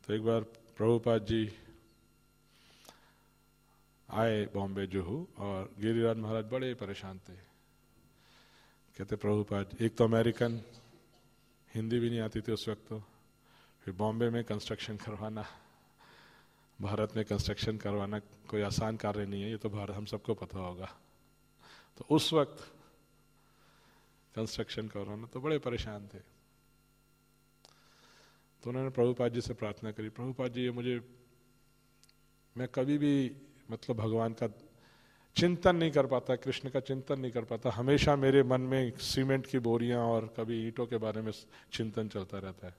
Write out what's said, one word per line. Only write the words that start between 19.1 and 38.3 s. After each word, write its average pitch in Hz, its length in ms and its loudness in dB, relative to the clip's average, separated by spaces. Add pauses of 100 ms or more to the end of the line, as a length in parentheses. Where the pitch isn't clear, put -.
नहीं 98 160 -6
है, 107 80 -6
ये 110 60 -4
तो 107 140 -6
भारत, 101 200 -6
हम 101 140 -8
सबको 104 300 -4
पता 95 240 -8
होगा।" 90 400 -10 (1000)
तो - 120 -14
उस 151 220 6
वक्त - 400 0 (1600)
construction 110 540 -6
करवाना, 104 380 -8
तो 131 140 -12
बड़े 151 180 0
परेशान 110 560 -6
थे। 98 40 -16 (2500)
तो 120 80 -8
उन्होंने 131 200 -2
प्रभुपाद 120 420 4
जी 120 80 0
से 117 140 -6
प्रार्थना 107 380 -6
करी, 107 160 -8
"प्रभुपाद 123 440 -6
जी, 127 100 -2
ये 123 80 2
मुझे, 120 460 -4 (1400)
मैं 123 120 -4
कभी 139 300 2
भी 139 380 4 (340)
मतलब 113 260 -4
भगवान 113 360 2
का 113 160 -2 (880)
चिंतन 175 400 6
नहीं 165 140 4
कर 139 160 6
पाता, 127 300 0
कृष्ण 131 340 -4
का 135 100 0
चिंतन 135 400 -4
नहीं 127 120 -4
कर 113 120 -2
पाता, 113 260 -2
हमेशा 135 460 6
मेरे 135 260 8